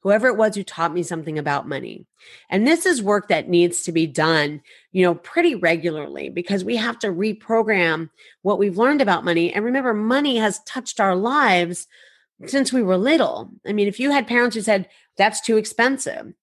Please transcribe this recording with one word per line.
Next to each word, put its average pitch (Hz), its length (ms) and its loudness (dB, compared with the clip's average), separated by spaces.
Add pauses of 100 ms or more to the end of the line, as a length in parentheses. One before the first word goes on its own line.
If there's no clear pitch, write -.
whoever 208 280 2
it 226 80 2
was 214 180 2
who 202 80 -6
taught 165 300 -4
me 175 100 -2
something 160 360 -6
about 143 280 -4
money? 131 380 -10 (460)
And 202 160 2
this 330 180 2
is 302 180 0
work 202 260 0
that 160 200 0
needs 175 360 2
to 175 80 -8
be 165 140 2
done, 151 540 0 (320)
you 185 140 4
know, 175 80 2
pretty 330 400 0
regularly, 156 760 -2
because 185 380 -4
we 233 100 -2
have 233 220 -4
to - 80 -6
reprogram 196 1040 0 (320)
what 190 160 0
we've 196 180 0
learned 269 240 4
about 190 240 2
money. 170 260 2
And 208 140 -4
remember, 254 300 0
money 247 420 0
has 214 280 -2
touched - 360 -10
our 196 160 2
lives 196 720 0 (580)
since 269 260 0
we 247 120 2
were 185 160 2
little. 233 520 0 (160)
I 196 60 -4
mean, 202 160 2
if 202 100 -8
you 269 120 0
had 277 160 0
parents 240 280 2
who 226 60 -4
said, 196 260 0 (300)
"That's 214 240 2
too 226 160 2
expensive. - 880 -2